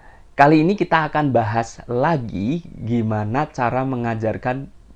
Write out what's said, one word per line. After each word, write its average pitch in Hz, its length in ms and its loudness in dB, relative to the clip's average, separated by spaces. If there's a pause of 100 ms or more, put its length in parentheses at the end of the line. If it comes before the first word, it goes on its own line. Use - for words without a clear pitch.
(340)
kali 156 320 6
ini 196 80 4
kita 170 320 2
akan 151 240 0
bahas 113 560 0
lagi 127 800 -2 (160)
gimana 110 720 -2
cara 127 320 -2
mengajarkan 120 800 -4 (300)